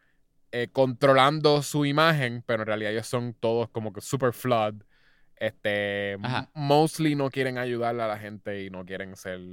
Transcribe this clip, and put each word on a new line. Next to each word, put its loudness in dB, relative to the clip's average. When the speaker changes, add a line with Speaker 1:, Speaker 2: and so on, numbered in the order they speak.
Speaker 1:
eh, -2
controlando 4
su -2
imagen, 2
pero 0
en -10
realidad -2
ellos -4
son -4
todos 0
como -8
que -14
super 0
flawed. 0
Este, -2
m-, -8
Speaker 2:
Ajá. -6
Speaker 1:
mostly 2
no -2
quieren -2
ayudarle -2
a -2
la -4
gente -10
y -10
no -12
quieren -10
ser -10